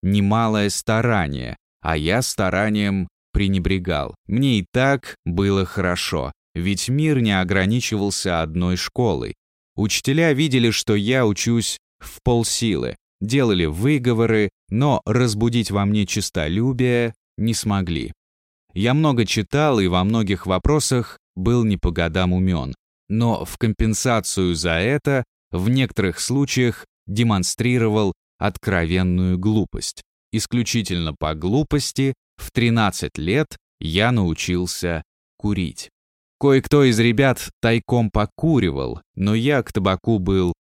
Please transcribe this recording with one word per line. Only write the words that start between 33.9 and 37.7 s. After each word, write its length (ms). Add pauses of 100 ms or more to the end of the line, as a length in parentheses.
научился 920 (340)
курить. 520 (500)
Кое-кто 440
из 160
ребят 500 (120)
тайком 500